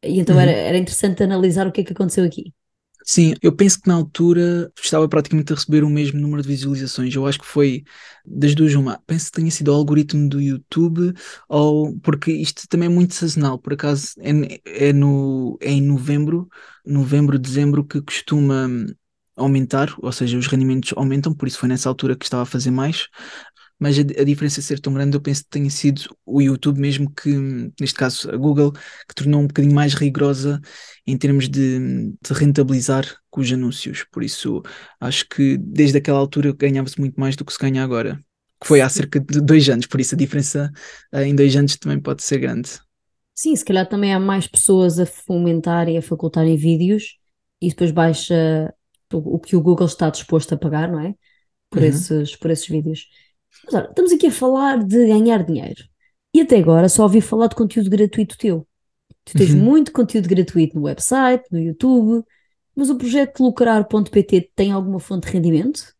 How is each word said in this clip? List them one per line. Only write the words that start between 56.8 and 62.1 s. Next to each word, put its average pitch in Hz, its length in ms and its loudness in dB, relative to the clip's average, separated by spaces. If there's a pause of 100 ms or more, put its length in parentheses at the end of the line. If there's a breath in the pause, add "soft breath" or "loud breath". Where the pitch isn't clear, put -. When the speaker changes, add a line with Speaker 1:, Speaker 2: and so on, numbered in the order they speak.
Speaker 1:
só 214 140 4
ouvi 208 180 6
falar 220 280 0
de - 60 -4
conteúdo 208 360 0
gratuito 208 480 0
teu. 170 280 -2 (600)
Tu - 80 -20
tens 170 160 4
Speaker 2:
Uhum. 147 100 6
Speaker 1:
muito 277 320 4
conteúdo 220 340 0
gratuito 175 480 2
no 147 120 -4
website, 254 640 0
no 165 80 -2
YouTube, 226 640 2 (500)